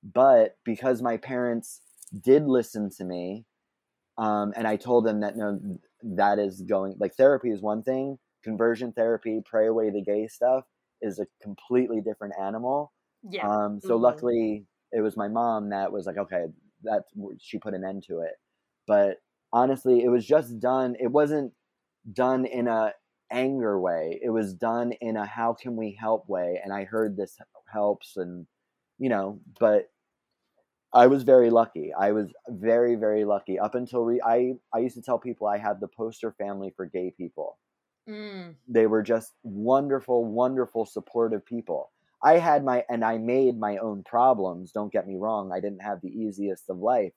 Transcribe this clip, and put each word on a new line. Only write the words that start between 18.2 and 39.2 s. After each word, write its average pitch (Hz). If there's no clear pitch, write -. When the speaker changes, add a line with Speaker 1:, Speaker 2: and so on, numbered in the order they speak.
Speaker 1:
it. 82
But 101
honestly, 127
it 123
was 120
just 120
done, 127
it 123
wasn't 147
done 127
in 120
a 110
anger 123
way. 85
It 120
was 104
done 117
in 113
a 104
"how 113
can 120
we 110
help" 110
way. 90
And 98
I 98
heard 104
this 98
helps 104
and, 87
you 131
know, 98
but 107
I 123
was 135
very 127
lucky. 113
I 101
was 104
very, 117
very 107
lucky. 101
Up 104
until 123
re-, 120
I, 123
I 117
used 123
to 113
tell 120
people 113
I 104
had 104
the 104
poster 113
family 98
for 95
gay 90
people. -
Speaker 2:
Mm. 196
Speaker 1:
They 113
were 107
just 113